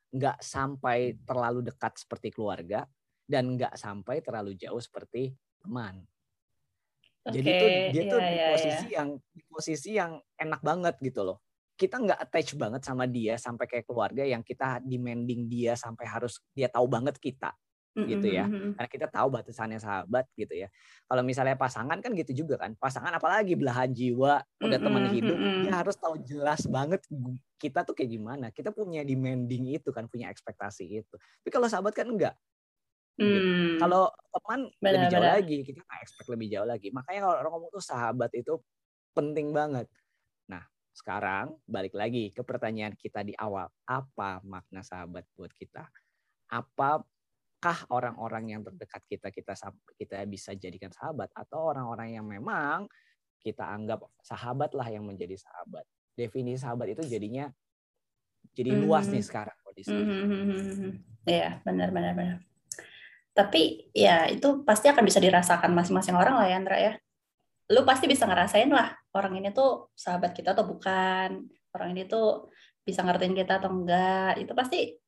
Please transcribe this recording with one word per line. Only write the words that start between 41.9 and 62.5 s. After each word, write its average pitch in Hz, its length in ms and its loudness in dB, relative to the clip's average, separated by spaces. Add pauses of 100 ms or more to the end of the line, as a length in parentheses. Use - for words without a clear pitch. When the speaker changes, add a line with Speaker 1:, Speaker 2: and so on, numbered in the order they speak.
Speaker 1:
lagi 110 320 -4
ke 123 160 -12
pertanyaan 110 480 -6
kita 104 320 -10
di 101 80 -10
awal. 98 400 -8 (160)
Apa 104 560 -8
makna 92 400 -16
sahabat 87 480 -14
buat 90 160 -18
kita? - 400 -20 (640)
Apakah 135 560 -2 (800)
orang-orang 117 640 -6
yang 107 80 -10
terdekat 104 460 -16
kita, 98 220 -12
kita 95 280 -12
sam-, - 240 -16 (160)
kita 101 280 -12
bisa 101 280 -12
jadikan 92 400 -14
sahabat? 135 400 -10
Atau 156 400 -6
orang-orang 117 480 -8
yang 107 80 -10
memang 156 560 -4 (560)
kita 107 240 -8
anggap 104 400 -6 (160)
sahabat 127 560 -6
lah 120 160 -6
yang 107 160 -10
menjadi 95 320 -12
sahabat? 87 480 -18 (240)
Definisi 123 480 -6
sahabat 120 320 -6
itu 113 100 -8
jadinya 123 460 -6 (1040)
jadi 127 240 0
luas 151 320 6
nih - 120 0
Speaker 2:
Hmm. 104 120 -4
Speaker 1:
sekarang 104 320 -8
kondisinya. 104 400 -4
Speaker 2:
Hmm, 208 160 0
hmm, 202 80 0
hmm, 196 160 0 (160)
hmm, 196 160 -6
hmm. 190 160 -6 (320)
Iya, 170 240 2 (120)
benar, 180 300 0
benar, 175 220 0
benar. 180 240 -2 (1000)